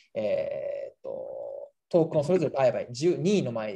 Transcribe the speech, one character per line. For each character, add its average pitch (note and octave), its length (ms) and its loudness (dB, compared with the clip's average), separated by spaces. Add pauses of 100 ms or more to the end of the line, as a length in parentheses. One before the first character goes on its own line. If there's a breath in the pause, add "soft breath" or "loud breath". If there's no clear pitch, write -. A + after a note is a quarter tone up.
(140 soft breath)
え F#2+ 760 -2
ー - 60 -18
っ - 100 -20
と、 A1+ 240 -8 (640)
ト E3 120 6
ー E3 40 -4
ク D#3 80 -2
ン D3+ 40 2
を - 20 2
そ D#3 100 2
れ F#3 60 6
ぞ D#3+ 60 0
れ B2+ 80 0
売 C3 200 4
買、 - 180 -2
自 B2 160 -2
由、 F3 120 4
任 F#3 200 4
意 - 40 2
の - 80 -2
前 A2 260 -6